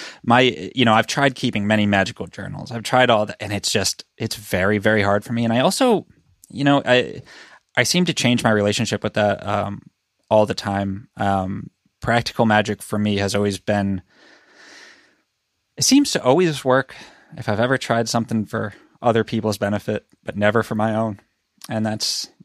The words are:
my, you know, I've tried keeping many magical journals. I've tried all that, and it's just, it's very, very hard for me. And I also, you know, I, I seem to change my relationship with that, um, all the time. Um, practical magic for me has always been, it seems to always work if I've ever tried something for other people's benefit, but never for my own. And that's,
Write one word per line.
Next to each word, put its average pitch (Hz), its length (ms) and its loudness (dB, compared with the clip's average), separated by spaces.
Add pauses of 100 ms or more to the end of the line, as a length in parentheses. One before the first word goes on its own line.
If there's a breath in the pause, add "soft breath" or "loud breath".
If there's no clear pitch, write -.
(240 loud breath)
my, 117 520 2
you 127 80 2
know, 113 100 6
I've 110 140 4
tried 139 280 0
keeping 107 300 -4
many 107 200 2
magical 95 420 0
journals. 95 440 -12
I've 117 120 -10
tried 127 260 4
all 107 180 4
that, 101 120 -12
and 101 140 -8
it's - 180 -4
just, - 320 -2 (140)
it's - 180 -6
very, 101 440 0
very 107 220 2
hard 101 220 2
for - 80 -12
me. 117 140 -2
And 113 80 0
I 120 60 2
also, 196 480 2 (420)
you 139 160 -6
know, 143 200 4
I, 113 360 2 (560 loud breath)
I 123 60 2
seem 180 220 2
to 165 80 -2
change 123 300 0
my 113 80 4
relationship 104 500 0
with 107 120 -6
that, 104 340 0
um, 101 360 -4 (460)
all 107 180 4
the 113 80 -4
time. 98 600 -6
Um, 98 520 -4 (320)
practical 117 460 0
magic 107 340 0
for - 160 -8
me 104 200 0
has 98 180 -2
always 101 240 -2
been, 98 420 -2 (1800 loud breath)
it 131 60 -4
seems 285 300 4
to - 100 -2
always 151 420 2
work 127 300 0 (420 loud breath)
if - 100 -8
I've 104 120 0
ever 127 180 2
tried 117 320 -2
something 113 360 -2
for 107 280 -6 (260 loud breath)
other 113 240 2
people's 107 360 -2
benefit, 104 480 -4 (160)
but 110 120 -10
never 104 280 2
for - 100 -6
my 107 220 -2
own. 110 240 -4 (500)
And 110 160 -2
that's, - 440 -6 (160)